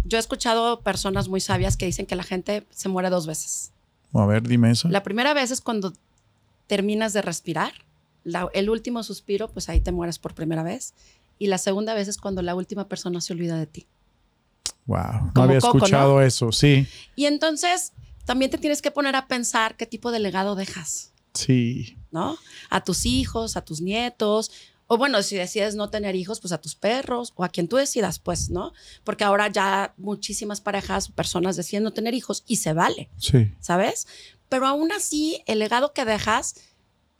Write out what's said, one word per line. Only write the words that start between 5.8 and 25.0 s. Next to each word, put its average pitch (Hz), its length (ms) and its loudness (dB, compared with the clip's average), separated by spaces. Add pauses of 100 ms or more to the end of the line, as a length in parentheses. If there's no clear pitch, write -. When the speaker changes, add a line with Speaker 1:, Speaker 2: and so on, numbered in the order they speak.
Speaker 1:
terminas 208 460 0
de 208 80 0
respirar, 175 520 -4 (520)
la, 175 300 -4
el 202 160 0
último 226 320 -4
suspiro, 208 480 -6
pues - 180 -10
ahí 170 120 2
te 180 120 0
mueres 170 260 -4
por - 160 -10
primera 160 280 -2
vez. 196 320 -8 (440)
Y 202 100 -2
la 190 100 2
segunda 208 340 -2
vez 202 160 -2
es 208 80 -6
cuando 196 240 -6
la 175 140 -2
última 196 340 -6
persona 175 320 -6
se 180 140 -6
olvida 170 240 -2
de 156 80 -4
ti. - 200 -16 (1000)
Speaker 2:
Wow, 92 120 0 (280)
no - 80 -6
Speaker 1:
Como 127 100 8
Speaker 2:
había 131 160 8
Speaker 1:
Coco, 240 140 4
¿no? 135 100 8
Speaker 2:
escuchado 139 380 6
eso, 123 300 2
sí. 139 340 6 (280)
Speaker 1:
Y 285 120 0
entonces 320 680 0 (320)
también 262 260 0
te 320 60 -4
tienes 294 240 0
que 294 100 0
poner 277 260 0
a 262 100 -2
pensar 226 500 0
qué - 80 -6
tipo 226 260 -6
de 233 100 0
legado 196 340 0
dejas. - 580 -8 (220)
Speaker 2:
Sí. 123 640 0 (120)
Speaker 1:
¿No? 311 280 -4 (320)
A 190 120 0
tus - 220 -2
hijos, 240 540 -2
a 175 60 -8
tus 156 180 -8
nietos. 220 680 -2 (360)
O 233 100 2
bueno, 240 260 2